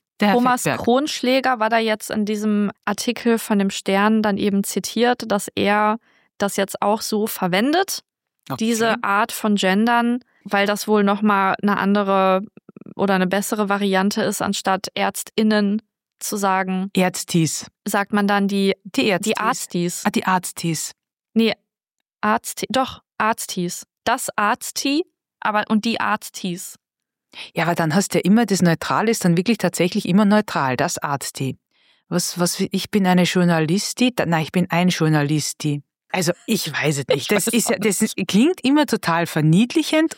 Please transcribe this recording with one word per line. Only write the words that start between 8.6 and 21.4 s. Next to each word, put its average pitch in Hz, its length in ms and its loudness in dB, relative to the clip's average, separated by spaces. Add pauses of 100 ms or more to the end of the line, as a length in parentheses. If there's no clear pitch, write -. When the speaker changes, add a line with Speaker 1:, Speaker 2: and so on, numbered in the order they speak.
Speaker 2:
diese 226 360 0
Art 208 300 0
von 214 240 0
Gendern, 233 640 2 (240)
weil 202 220 0
das 202 200 -2
wohl 214 160 4
noch 202 200 2
mal 196 400 2
eine 202 160 2
andere 196 640 2 (520)
oder 196 200 2
eine 185 120 2
bessere 202 440 -2
Variante 202 520 0
ist, 196 200 -2
anstatt 196 520 -2
ÄrztInnen 208 840 0 (400)
zu - 160 -8
sagen. 190 580 -2
Speaker 1:
Ärztis. 185 720 0 (200)
Speaker 2:
Sagt 202 260 -2
man 202 160 2
dann 202 180 2
die, 196 280 0 (100)
Speaker 1:
Die 262 220 0
Ärztis. 185 260 0
Speaker 2:
die - 60 -2
Arztis. 175 680 -4
Speaker 1:
Ah, 208 60 0
die - 160 -2
Arztis. 180 680 -4 (400)
Speaker 2:
Nee, 220 220 2 (680)